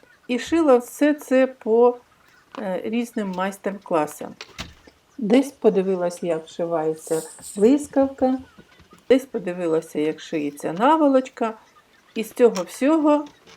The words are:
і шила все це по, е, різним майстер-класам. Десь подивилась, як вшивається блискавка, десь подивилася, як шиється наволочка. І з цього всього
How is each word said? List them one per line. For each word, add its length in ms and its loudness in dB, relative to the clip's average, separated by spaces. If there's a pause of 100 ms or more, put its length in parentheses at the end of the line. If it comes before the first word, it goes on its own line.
(300)
і 100 -2
шила 380 4
все 380 0
це 320 2
по, 500 2 (640)
е, 260 -6
різним 520 -4
майстер-класам. 1000 -4 (840)
Десь 340 2
подивилась, 680 -2
як 240 -4
вшивається 760 -4 (340)
блискавка, 800 0 (720)
десь 160 4
подивилася, 760 -4
як 200 -2
шиється 520 -8
наволочка. 840 0 (600)
І 100 -6
з 80 -14
цього 300 2
всього 640 0 (320)